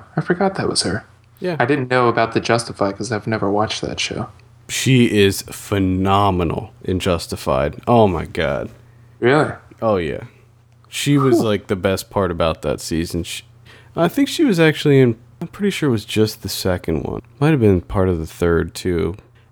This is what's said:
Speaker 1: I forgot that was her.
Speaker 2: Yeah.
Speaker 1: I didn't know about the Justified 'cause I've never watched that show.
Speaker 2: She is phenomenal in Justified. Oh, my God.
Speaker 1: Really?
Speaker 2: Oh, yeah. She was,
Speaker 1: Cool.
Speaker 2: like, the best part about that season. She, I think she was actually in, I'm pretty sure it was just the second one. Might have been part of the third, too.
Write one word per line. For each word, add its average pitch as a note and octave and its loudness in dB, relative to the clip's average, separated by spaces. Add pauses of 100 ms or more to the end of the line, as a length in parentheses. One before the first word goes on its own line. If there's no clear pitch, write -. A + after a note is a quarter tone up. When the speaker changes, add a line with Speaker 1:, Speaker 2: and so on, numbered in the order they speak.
(160)
Speaker 1:
I D#3+ -2
forgot F#3+ 0
that A#2+ -4
was - -2
her. G2 -4 (360)
Speaker 2:
Yeah. F3+ -4
Speaker 1:
I B2+ 2
didn't C3 0
know B2 2
about A2+ 0
the A2 2
Justified G#2 -2
'cause G#2 -8
I've G#2 -6
never G2+ -2
watched G#2 -2
that - -6
show. - -6 (400)
Speaker 2:
She B2 4 (140)
is G2 2
phenomenal F#2+ 0 (120)
in F#2 -2
Justified. D#2 -2
Oh, A#2 6
my E2 0
God. C#2 -4 (500)
Speaker 1:
Really? B2+ 2 (320)
Speaker 2:
Oh, A2 0
yeah. D2 -4 (640)
She C#3+ 0
was, C3+ 4
Speaker 1:
Cool. D4+ 2
Speaker 2:
like, G#2 -2
the G#2 -2
best F#2 -2
part F#2+ 0
about E2 0
that C#2 -2
season. E2 -4
She, - -12 (540)
I E3 2
think C#4 0
she - 0
was G3 2
actually D3+ 4
in, A#2+ 4 (240)
I'm E3 -10
pretty G3 -2
sure D#3 -2
it B2+ 2
was G#2+ -2
just - 0
the F#2+ -8
second F2 -2
one. - -6 (200)
Might D3 2
have D3 2
been G2 4
part F#2 0
of F2+ 0
the D#2+ -6
third, E2+ 0
too. E2+ -2 (360)